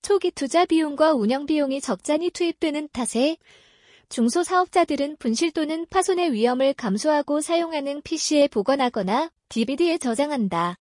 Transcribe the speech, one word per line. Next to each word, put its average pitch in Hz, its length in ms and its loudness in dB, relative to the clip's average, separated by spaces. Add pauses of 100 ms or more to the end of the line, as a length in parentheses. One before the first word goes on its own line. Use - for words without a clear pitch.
초기 370 300 0
투자 339 340 2
비용과 311 480 2
운영 254 320 0
비용이 277 360 0
적잖이 302 500 -2
투입되는 302 600 -4
탓에 254 460 -2 (720)
중소사업자들은 330 1080 0
분실 254 340 0
또는 320 380 -4
파손의 349 440 0
위험을 247 400 2
감수하고 294 680 0
사용하는 302 600 -4
피씨에 302 460 0
보관하거나 247 840 0 (200)
디비디에 294 500 0
저장한다. 214 760 -2 (120)